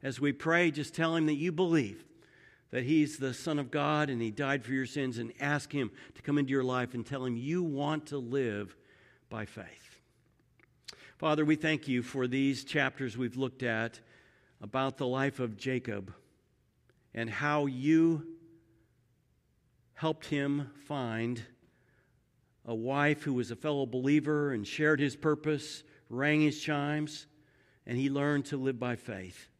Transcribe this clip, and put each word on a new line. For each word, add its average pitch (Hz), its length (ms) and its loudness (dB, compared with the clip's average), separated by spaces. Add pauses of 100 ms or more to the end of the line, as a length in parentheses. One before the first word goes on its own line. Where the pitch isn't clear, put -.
as 131 180 -4
we 143 120 4
pray. 165 380 4
Just 143 240 -6
tell 165 200 2
him 165 120 4
that 151 80 4
you 165 180 -2
believe 156 520 2 (680)
that 123 140 -2
he's 151 320 4
the 131 160 -2
Son 147 260 -2
of 131 120 -4
God 151 400 2
and 123 100 -2
he 113 100 0
died 135 320 -2
for 117 100 -4
your 135 120 0
sins, 127 320 -2
and 117 240 -6
ask 143 320 -2
him 135 180 0 (240)
to - 80 -20
come 147 140 2
into 139 140 2
your 135 140 2
life 127 280 0
and 117 140 -6
tell 135 180 -6
him 123 120 -2
you 151 260 -2
want 147 460 -2
to 143 100 -4
live 117 580 -2 (540)
by 110 160 -8
faith. - 520 -18 (1160)
Father, 156 300 2
we 151 100 6
thank 156 320 0
you 123 140 2
for 127 240 -2
these 135 380 2
chapters 131 520 -2
we've 123 220 -2
looked 131 240 -4
at 113 380 -2 (600)
about 131 380 -2
the 139 80 -2
life 131 340 0
of 113 160 -2
Jacob 110 560 -4 (1000)
and 113 160 -4
how 147 340 0
you 151 640 4 (1700)
helped 160 320 -2
him 143 440 0 (160)
find 117 560 -2 (1200)
a 117 80 -6
wife 143 480 2
who 143 100 -2
was 123 180 0
a 117 60 -8
fellow 143 300 -2
believer 143 680 2
and 110 140 -2
shared 151 340 4
his 143 160 2
purpose, 151 680 -2 (280)
rang 147 320 4
his 151 180 2
chimes, 151 680 -2 (600)
and 120 100 -4
he 139 140 2
learned 143 340 2
to 139 140 -4
live 131 200 0
by 123 160 -2
faith. 95 540 -12 (100)